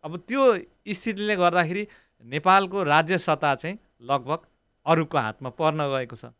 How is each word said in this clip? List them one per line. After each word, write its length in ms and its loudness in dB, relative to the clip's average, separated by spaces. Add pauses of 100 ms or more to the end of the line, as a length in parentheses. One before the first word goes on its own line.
अब 140 -10
त्यो 400 2 (320)
स्थितिले 460 -4
गर्दाखेरि 520 0 (380)
नेपालको 580 2
राज्य 340 4
सत्ता 380 0
चाहिँ 240 -10 (220)
लगभग 380 -4 (460)
अरूको 320 2
हातमा 320 -4
पर्न 280 -2
गएको 380 -4
छ। 100 -20 (140)